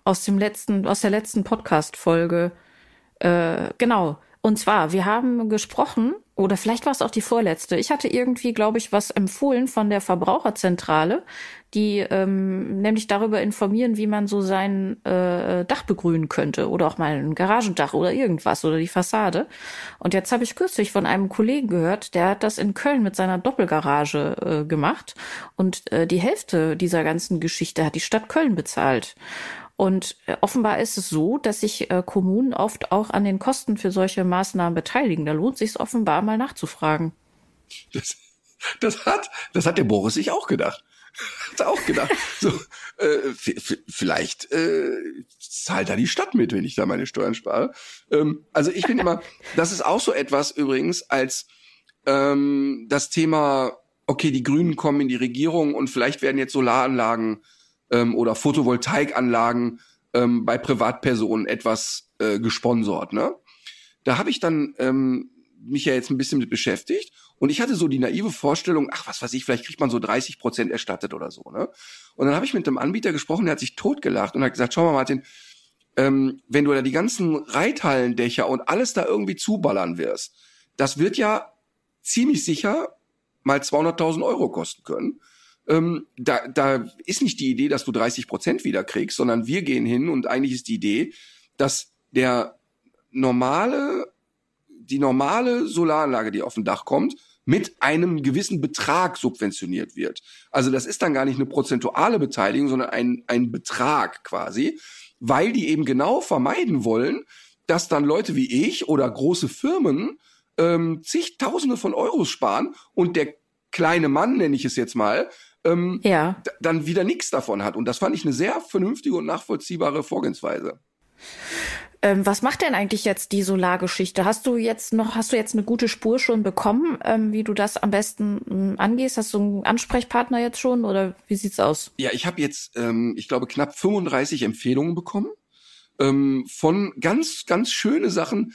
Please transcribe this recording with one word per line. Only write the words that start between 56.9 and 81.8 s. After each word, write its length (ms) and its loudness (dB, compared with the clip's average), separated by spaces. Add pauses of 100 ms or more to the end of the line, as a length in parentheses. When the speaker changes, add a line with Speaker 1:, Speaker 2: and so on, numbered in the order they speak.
Speaker 2:
ähm, 240 2
oder 180 2
Photovoltaikanlagen, 1500 0 (340)
ähm, 320 2
bei 120 0
Privatpersonen 880 0
etwas, 720 -4
äh, 220 0
gesponsort, 720 0
ne? 220 0 (680)
Da 140 2
hab 100 -2
ich 120 -2
dann, 400 0
ähm, 500 0 (360)
mich 200 -4
ja 80 2
jetzt 160 -2
ein 80 0
bisschen 220 0
mit 100 -2
beschäftigt 640 -2 (240)
und 120 2
ich 120 0
hatte 140 0
so 120 2
die 120 0
naive 320 0
Vorstellung, 600 0
ach, 160 -12
was 140 -12
weiß 120 -8
ich, 120 -6
vielleicht 200 -2
kriegt 140 -12
man 100 2
so 100 0
dreißig 400 -2
Prozent 320 -2
erstattet 420 -6
oder 160 -8
so, 220 -20
ne? 180 -6 (460)
Und 100 0
dann 100 4
hab 80 -2
ich 100 -4
mit 140 -2
einem 120 0
Anbieter 320 -2
gesprochen, 340 -2
der 60 2
hat 80 -2
sich 160 -8
totgelacht 600 0
und 80 2
hat 100 2
gesagt, 200 0
"Schau 120 4
mal, 80 4
Martin, 300 0 (720)
ähm, 520 4
wenn 180 4
du 80 4
da 80 2
die 100 0
ganzen 440 2
Reithallendächer 1120 0
und 200 -2
alles 240 0
da 120 0
irgendwie 300 0
zuballern 640 0
wirst, 360 -4 (420)
das 200 0
wird 200 0
ja 340 0 (500)